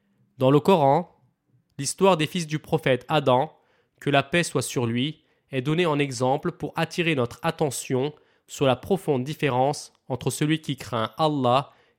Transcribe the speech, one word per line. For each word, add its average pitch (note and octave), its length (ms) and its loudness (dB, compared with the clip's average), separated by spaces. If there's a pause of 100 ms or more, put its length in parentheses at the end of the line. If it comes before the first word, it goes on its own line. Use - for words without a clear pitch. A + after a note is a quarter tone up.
(360)
Dans C3 140 4
le C#3+ 100 6
Coran, D#3 580 2 (600)
l'histoire F3+ 400 0
des D#3 80 0
fils E3+ 200 -6
du D3+ 120 -6
prophète C#3+ 500 0
Adam, C#3 500 2 (420)
que - 100 -4
la C#3 120 4
paix F3 200 0
soit D3+ 180 -2
sur B2 240 -4
lui, B2 380 -4 (280)
est C3+ 120 -6
donnée D#3+ 240 0
en D3 120 0
exemple C#3 520 -2
pour - 240 -10
attirer E3 400 -2
notre B2 280 -2
attention C#3+ 680 -2 (340)
sur - 200 -2
la B2+ 80 4
profonde C#3+ 480 -2
différence C#3 720 -2 (160)
entre C3+ 220 -4
celui D#3 300 -2
qui C#3+ 160 -8
craint A2+ 400 -6
Allah C#3 560 0 (260)